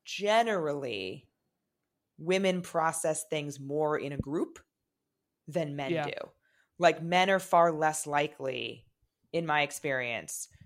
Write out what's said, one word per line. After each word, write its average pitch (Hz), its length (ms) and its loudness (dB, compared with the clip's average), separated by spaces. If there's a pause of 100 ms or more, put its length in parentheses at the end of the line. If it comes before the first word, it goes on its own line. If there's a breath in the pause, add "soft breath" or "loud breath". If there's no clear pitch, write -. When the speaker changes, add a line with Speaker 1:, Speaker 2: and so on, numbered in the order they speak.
Speaker 1:
generally 147 1200 0 (880)
women 180 440 0
process 160 680 0
things 147 300 -4
more 151 400 0
in 139 140 -6
a 139 60 -10
group 151 400 -4 (880)
than 151 300 -4
men 151 240 -2
Speaker 2:
Yeah. - 0 -
Speaker 1:
do. 147 120 -4 (680)
Like, 165 240 4
men 180 260 4
are 190 100 4
far 170 320 6
less 156 360 0
likely, 135 800 -4 (460)
in 170 120 0
my 151 180 2
experience, 127 840 -6 (160 soft breath)